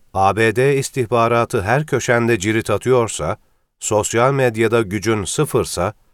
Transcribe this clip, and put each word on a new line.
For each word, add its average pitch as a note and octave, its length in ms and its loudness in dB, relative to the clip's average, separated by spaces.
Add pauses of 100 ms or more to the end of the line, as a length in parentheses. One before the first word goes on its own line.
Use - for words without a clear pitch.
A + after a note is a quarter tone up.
(140)
A F#2+ 220 2
B A2+ 200 2
D C3+ 220 2
istihbaratı A#2 840 0
her B2+ 240 0
köşende A#2 540 0
cirit G#2+ 300 -2
atıyorsa, G#2+ 680 0 (420)
sosyal A#2 540 0
medyada A#2 480 2
gücün G#2 420 -2
sıfırsa, G#2 680 -2 (200)